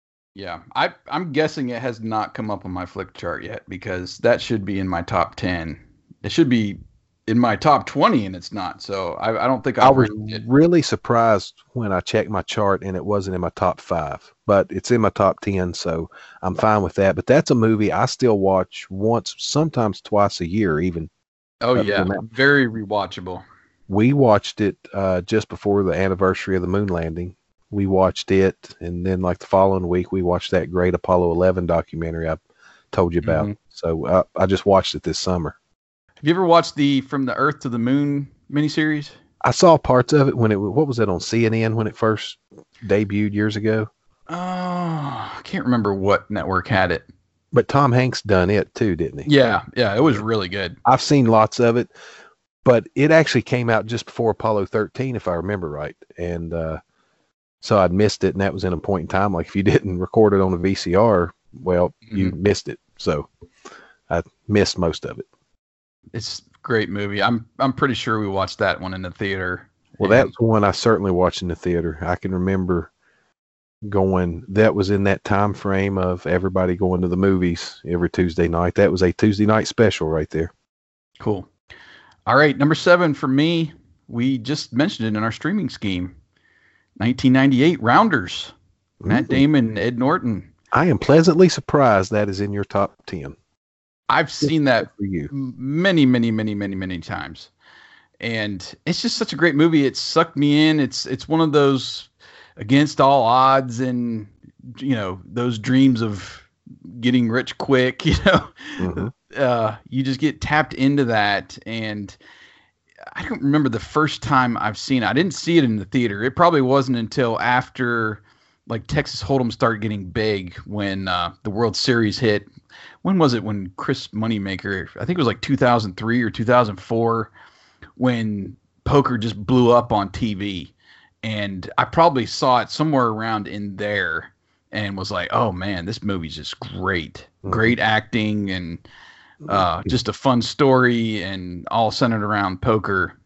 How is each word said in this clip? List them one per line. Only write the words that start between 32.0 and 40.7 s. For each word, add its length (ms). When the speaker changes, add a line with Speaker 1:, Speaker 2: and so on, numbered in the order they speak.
Speaker 2:
I 80
told 220
you 60
about. 260
Speaker 1:
Mm-hmm. 80
Speaker 2:
So, 360
uh, 180
I 100
just 200
watched 300
it 80
this 140
summer. 380
Speaker 1:
Have 120
you 60
ever 120
watched 300
the 260
From 240
the 100
Earth 260
to 80
the 100
Moon 500
miniseries? 580
Speaker 2:
I 80
saw 260
parts 360
of 140
it 100
when 140
it 40
w-, 160